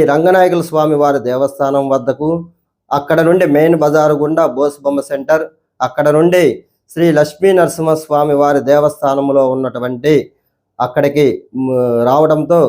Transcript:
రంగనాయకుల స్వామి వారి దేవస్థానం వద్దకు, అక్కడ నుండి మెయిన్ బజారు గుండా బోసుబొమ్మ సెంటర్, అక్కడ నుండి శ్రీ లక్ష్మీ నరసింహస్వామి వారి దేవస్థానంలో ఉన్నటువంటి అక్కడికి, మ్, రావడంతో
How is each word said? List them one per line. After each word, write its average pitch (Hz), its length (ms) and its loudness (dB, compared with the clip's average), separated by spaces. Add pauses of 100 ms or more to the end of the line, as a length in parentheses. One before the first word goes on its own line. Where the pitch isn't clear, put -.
రంగనాయకుల 170 560 2
స్వామి 156 340 -2
వారి 143 240 0
దేవస్థానం 135 680 -2
వద్దకు, 135 400 -2 (600)
అక్కడ 143 300 0
నుండి 180 240 2
మెయిన్ 156 300 2
బజారు 151 400 2
గుండా 151 320 -2
బోసుబొమ్మ 143 540 -4
సెంటర్, 147 420 -4 (360)
అక్కడ 147 300 -2
నుండి 175 340 2 (460)
శ్రీ 170 220 -2
లక్ష్మీ 151 420 0
నరసింహస్వామి 156 840 0
వారి 143 260 2
దేవస్థానంలో 139 880 0
ఉన్నటువంటి 127 640 -4 (680)
అక్కడికి, 143 460 0 (300)
మ్, 131 160 -4 (320)
రావడంతో 151 640 2